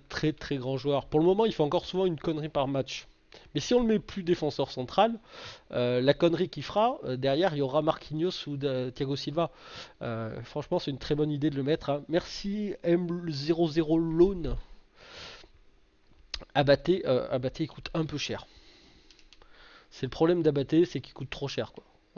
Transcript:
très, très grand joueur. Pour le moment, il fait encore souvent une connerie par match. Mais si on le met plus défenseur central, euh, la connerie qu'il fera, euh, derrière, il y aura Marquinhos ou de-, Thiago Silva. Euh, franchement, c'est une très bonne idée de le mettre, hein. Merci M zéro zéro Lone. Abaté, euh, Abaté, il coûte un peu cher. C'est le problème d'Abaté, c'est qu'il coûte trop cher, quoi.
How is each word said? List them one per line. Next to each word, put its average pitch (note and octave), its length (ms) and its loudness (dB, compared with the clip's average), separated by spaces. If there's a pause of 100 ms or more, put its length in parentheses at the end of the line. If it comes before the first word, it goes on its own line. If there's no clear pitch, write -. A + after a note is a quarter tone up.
très, D#3 240 -2
très - 240 -6
grand C3 180 -4
joueur. C#3 300 0
Pour D3+ 160 2
le E3 40 6
moment, G3 200 6
il A3 80 0
fait D#3+ 100 2
encore D#3 220 2
souvent F#3 200 0
une E3 140 0
connerie D#3 300 -4
par C#3 180 2
match. C3+ 400 -4 (480)
Mais D3 60 -2
si - 120 0
on A#3+ 60 6
le A#3+ 80 2
met A3 120 4
plus - 240 -10
défenseur D3+ 480 0
central, G#3 480 2 (520)
euh, B2 300 0
la C3+ 120 4
connerie E3+ 360 2
qu'il C#3+ 140 -10
fera, A#3 420 0
euh, B2+ 100 -4
derrière, C#3 380 2
il C#3+ 60 -2
y - 20 2
aura C3+ 200 2
Marquinhos D#3 640 -2
ou C#3+ 100 -6
de-, C3 320 -2
Thiago C#3 260 -4
Silva. D#3 360 -2 (500)
Euh, A2+ 400 -6
franchement, D3+ 380 -4
c'est - 120 -4
une C3 80 -8
très - 160 -2
bonne D3+ 160 0
idée D3 180 0
de C#3 60 -4
le C3+ 80 -2
mettre, D3 280 0
hein. C#3+ 180 -2
Merci G3+ 760 -4
M F3 240 2 (220)
zéro D#3 400 2
zéro D#3 280 2
Lone. E3 600 4 (2000)
Abaté, C#3+ 520 4
euh, B2 240 2
Abaté, C3 320 -4
il D3+ 40 -4
coûte - 260 -14
un D#3+ 120 0
peu D3 120 -8
cher. A2 300 -6 (1400)
C'est - 180 -8
le A#2+ 40 -6
problème E3+ 320 2
d'Abaté, D#3 420 4
c'est D3+ 140 -6
qu'il - 140 -14
coûte - 160 -12
trop - 180 -8
cher, A#2 240 -6
quoi. - 140 -20 (320)